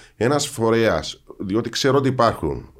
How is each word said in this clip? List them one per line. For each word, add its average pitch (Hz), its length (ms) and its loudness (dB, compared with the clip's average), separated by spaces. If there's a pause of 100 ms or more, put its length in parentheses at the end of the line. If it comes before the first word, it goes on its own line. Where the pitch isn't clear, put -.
(160)
ένας 139 320 0
φορέας, 110 720 0 (160)
διότι 104 320 -2
ξέρω 135 260 2
ότι 135 120 2
υπάρχουν 98 600 0 (120)